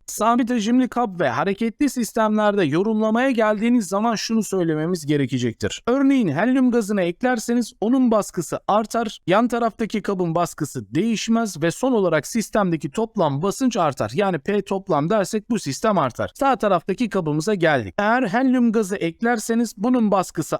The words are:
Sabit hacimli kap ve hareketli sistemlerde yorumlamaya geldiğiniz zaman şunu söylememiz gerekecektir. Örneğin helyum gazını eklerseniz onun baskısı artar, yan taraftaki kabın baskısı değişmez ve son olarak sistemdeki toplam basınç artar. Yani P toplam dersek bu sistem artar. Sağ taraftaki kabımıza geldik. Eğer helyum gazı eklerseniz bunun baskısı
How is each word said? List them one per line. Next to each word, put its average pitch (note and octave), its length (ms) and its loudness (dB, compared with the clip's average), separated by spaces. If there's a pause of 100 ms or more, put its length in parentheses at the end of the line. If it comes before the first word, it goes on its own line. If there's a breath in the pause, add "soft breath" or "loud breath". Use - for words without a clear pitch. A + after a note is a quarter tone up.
Sabit A#3 440 0
hacimli A#3+ 380 2
kap G3+ 340 -4
ve C#3+ 80 2
hareketli G3 600 -2
sistemlerde G#3+ 720 0
yorumlamaya A3 680 2
geldiğiniz A3 560 2
zaman G#3+ 280 0
şunu A3+ 280 -2
söylememiz E3 640 -2
gerekecektir. B2+ 840 -2
Örneğin C4+ 400 2
helyum B3 440 2
gazını G#3+ 300 0
eklerseniz A#3 800 -2
onun B3 300 2
baskısı F#3+ 560 -2
artar, A3+ 600 -2
yan G#3 200 4
taraftaki A3+ 540 -2
kabın F3+ 340 -2
baskısı C3 600 -4
değişmez A3 680 0
ve E3+ 80 2
son B3+ 200 -2
olarak F3 360 2
sistemdeki F#3+ 640 -2
toplam G#3+ 500 0
basınç G#3+ 360 0
artar. C3 360 0
Yani F#3 260 0
P G3+ 220 -2
toplam F#3 480 -2
dersek G#3 400 -2
bu A3+ 100 0
sistem G3 380 0
artar. B2 360 -2
Sağ C4+ 220 2
taraftaki G3 540 0
kabımıza D#3 440 0
geldik. D3+ 440 2
Eğer A3+ 260 2
helyum B3 480 2
gazı G3+ 240 0 (140)
eklerseniz A#3 680 -2
bunun A3+ 340 2
baskısı F3 480 -2